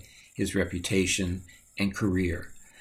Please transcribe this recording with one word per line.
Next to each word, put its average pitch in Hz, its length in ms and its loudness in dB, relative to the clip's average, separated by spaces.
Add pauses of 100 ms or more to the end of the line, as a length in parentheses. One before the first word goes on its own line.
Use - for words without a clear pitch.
(340)
his 98 200 -2
reputation 92 880 0 (360)
and 98 160 0
career. 92 580 0 (280)